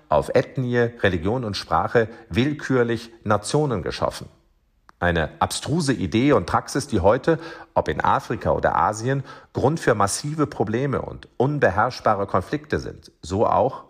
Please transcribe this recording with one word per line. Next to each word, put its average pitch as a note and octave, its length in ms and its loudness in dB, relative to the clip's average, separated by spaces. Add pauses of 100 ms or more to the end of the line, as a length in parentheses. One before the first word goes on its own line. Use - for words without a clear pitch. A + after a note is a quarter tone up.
auf - 240 2
Ethnie, B2 440 0
Religion A2+ 680 0
und G2+ 100 -6
Sprache G#2+ 540 0 (200)
willkürlich A#2+ 840 0 (100)
Nationen G#2+ 600 0
geschaffen. - 440 -4 (720)
Eine E2 300 2 (100)
abstruse C3+ 540 -2
Idee A2+ 400 2
und F#2 120 2
Praxis, - 420 -4
die G#2 120 0
heute, B2+ 400 4 (340)
ob - 140 0
in - 140 -4
Afrika G#2+ 500 0
oder D#2 240 2
Asien, A2+ 480 0 (300)
Grund C#3 260 0
für B2 160 2
massive D3 500 0
Probleme B2 560 -2
und - 360 -12
unbeherrschbare A#2 920 2
Konflikte F#2+ 520 -2
sind, - 420 -14
so F#2+ 260 0
auch G#2 420 0